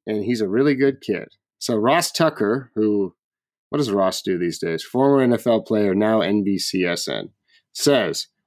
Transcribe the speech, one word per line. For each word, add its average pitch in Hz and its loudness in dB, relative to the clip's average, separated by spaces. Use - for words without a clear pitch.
and 107 -2
he's 117 -2
a 104 0
really 135 2
good 131 0
kid." 87 -6
So 123 -4
Ross 135 0
Tucker, 131 0
who, 104 0
what 143 -2
does 135 -2
Ross 98 0
do 92 -2
these 85 -4
days? 82 -4
Former 139 2
N 123 4
F 117 -2
L 113 2
player, 104 0
now 107 2
N 98 0
B 98 0
C 92 -2
S 87 -4
N, 55 -8
says, - 0